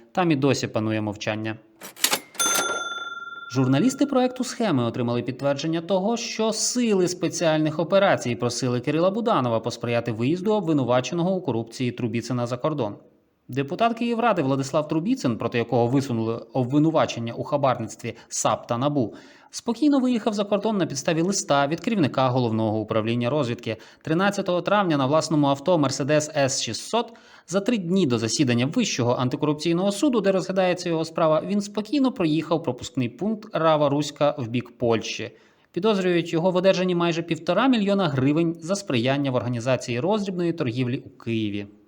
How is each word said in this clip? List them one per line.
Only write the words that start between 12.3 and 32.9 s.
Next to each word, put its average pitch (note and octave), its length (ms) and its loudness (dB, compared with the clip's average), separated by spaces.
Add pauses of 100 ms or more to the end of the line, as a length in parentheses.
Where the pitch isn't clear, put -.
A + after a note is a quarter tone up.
за A#2+ 100 -4
кордон. C3 380 -2 (540)
Депутат A3+ 500 0
Київради A3 440 0
Владислав C3+ 460 0
Трубіцин, D#3+ 500 0
проти A#2+ 200 -2
якого A#2 280 2
висунули A#2 640 0
обвинувачення C#3 800 2
у C3 120 -8
хабарництві A#2 680 -2 (140)
сап - 380 0
та A#2+ 120 0
набу, C3+ 360 0 (360)
спокійно C#4+ 500 2
виїхав A#3+ 340 0
за G3+ 100 -2
кордон G#3 320 0
на E3+ 100 2
підставі D#3 360 0
листа D3 440 2
від E3 140 -4
керівника C#3 480 2
Головного A2 500 0
управління A2+ 520 -2
розвідки. A#2+ 460 -2 (260)
Тринадцятого F3+ 600 0
травня F3+ 340 2
на C3+ 100 2
власному D3+ 400 2
авто C#3 300 2
Mercedes D3 640 0
С C3+ 240 0
шістсот A3+ 500 -4 (360)
за F#3+ 120 0
три A#3 180 0
дні F3+ 280 2
до A#2+ 120 2
засідання A#2+ 480 2
Вищого C3 480 0
антикорупційного D3+ 800 0
суду, B3 280 2
де F#3+ 120 2
розглядається F#3 560 0
його D#3+ 160 0
справа, D#3+ 420 2
він G3+ 140 0
спокійно B3 520 -2
проїхав D#3+ 500 0
пропускний B2 460 -4